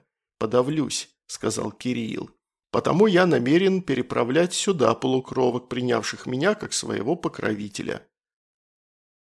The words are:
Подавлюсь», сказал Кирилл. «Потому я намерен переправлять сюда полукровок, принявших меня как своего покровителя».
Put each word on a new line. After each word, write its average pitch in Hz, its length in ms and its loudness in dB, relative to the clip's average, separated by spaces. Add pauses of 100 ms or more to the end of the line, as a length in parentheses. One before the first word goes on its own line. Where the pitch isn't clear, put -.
(400)
Подавлюсь», 123 720 0 (180)
сказал 110 440 -4
Кирилл. 117 600 -6 (400)
«Потому 143 340 4
я 185 220 4
намерен 170 540 2
переправлять 127 720 0
сюда 127 420 2
полукровок, 127 720 0
принявших 120 560 -2
меня 139 300 0
как - 180 -10
своего 107 420 -4
покровителя». - 920 -6 (1200)